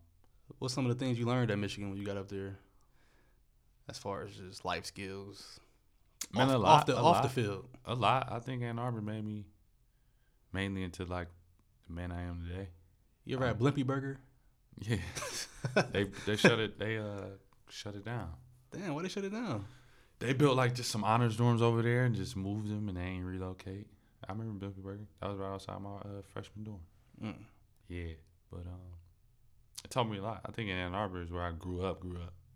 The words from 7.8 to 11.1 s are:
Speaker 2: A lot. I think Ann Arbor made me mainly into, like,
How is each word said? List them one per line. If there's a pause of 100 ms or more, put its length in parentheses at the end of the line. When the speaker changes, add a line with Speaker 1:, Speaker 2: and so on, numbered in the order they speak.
Speaker 2:
A
lot.
I
think
Ann
Arbor
made
me (1080)
mainly
into,
like, (580)